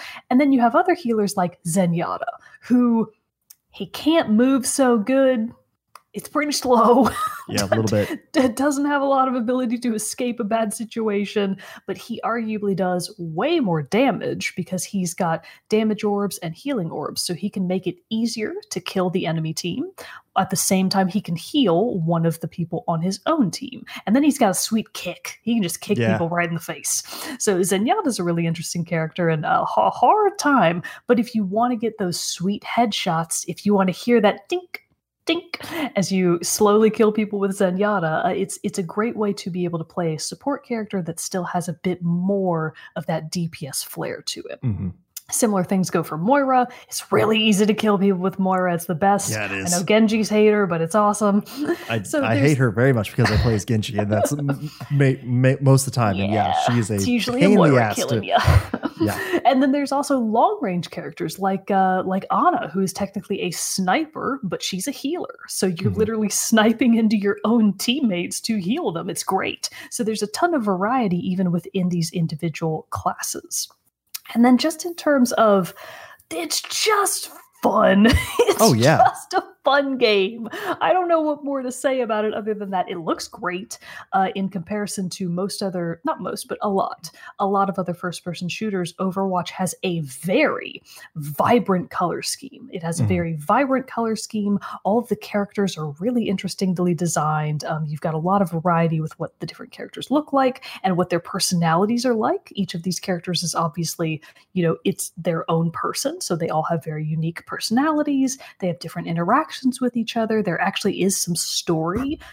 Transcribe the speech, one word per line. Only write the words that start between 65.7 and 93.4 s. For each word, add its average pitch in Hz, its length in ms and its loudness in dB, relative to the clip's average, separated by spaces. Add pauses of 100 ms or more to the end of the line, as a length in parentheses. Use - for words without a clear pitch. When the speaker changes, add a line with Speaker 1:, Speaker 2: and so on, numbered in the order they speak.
Speaker 2:
Mm-hmm. 180 80 -4
Speaker 1:
literally 220 320 0
sniping 226 640 2
into 220 220 4
your 202 280 0
own 214 300 4
teammates 214 680 -2
to 226 140 -2
heal 208 360 -2
them. 170 180 -6
It's - 120 -8
great. - 460 -4 (220)
So - 120 -6
there's 214 200 -4
a 202 60 -4
ton 339 260 -2
of 254 100 0
variety 202 540 0 (100)
even 185 240 0
within 180 380 -2
these 170 220 -2
individual 160 800 -4
classes. - 760 -6 (680)
And 233 100 6
then 247 140 8
just 320 280 -2
in 339 100 -6
terms 277 360 2
of, 202 420 4 (560)
it's 320 320 -4
just - 680 0 (320)
fun. 202 440 6
<laughs> 247 100 6 (320)
It's 359 140 4
Speaker 2:
Oh, 220 100 8
yeah. 147 260 6
Speaker 1:
just - 360 2
a 359 100 0 (200)
fun 277 340 2
game. 220 500 2 (320)
I 269 120 4
don't 359 160 2
know 330 120 4
what 294 240 -2
more 277 160 -4
to 254 120 -6
say 262 280 -2
about 214 240 0
it 214 80 -2
other 214 220 -4
than 202 160 -8
that 185 180 -2
it 180 100 -8
looks 180 300 -4
great, 185 500 -8 (340)
uh, 190 240 2
in 196 120 -2
comparison 196 640 -6
to 185 180 -6
most 180 340 -4
other, 175 420 -4
not 277 160 -4
most, - 280 -8
but - 140 -8
a 214 80 0
lot, - 400 -2 (300)
a 202 60 0
lot 196 220 2
of 196 100 -4
other 180 140 -2
first-person 175 560 -8
shooters. 185 460 -4
Overwatch 185 560 -2
has - 320 -4
a 175 200 -2
very - 760 -2 (360)
vibrant 175 760 2
color 165 320 -4
scheme. - 500 -10
It 175 100 -10
has 165 180 -4
a - 20 2
Speaker 2:
Mm-hmm. 107 60 2
Speaker 1:
very 170 260 0
vibrant 254 540 0